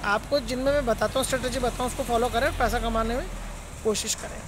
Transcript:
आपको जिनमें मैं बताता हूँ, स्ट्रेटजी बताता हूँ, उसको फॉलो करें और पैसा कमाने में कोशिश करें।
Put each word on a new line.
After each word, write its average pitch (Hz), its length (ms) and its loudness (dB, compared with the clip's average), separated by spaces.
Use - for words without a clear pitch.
आपको 214 360 2
जिनमें 254 300 0
मैं 285 140 2
बताता 220 340 2
हूँ, 254 60 2
स्ट्रेटजी 247 340 0
बताता 240 240 0
हूँ, 247 80 0
उसको 277 120 -2
फॉलो 240 260 2
करें 233 180 2
और 349 120 0
पैसा 226 200 2
कमाने 226 360 0
में 277 100 -2
कोशिश 214 320 0
करें। - 320 -8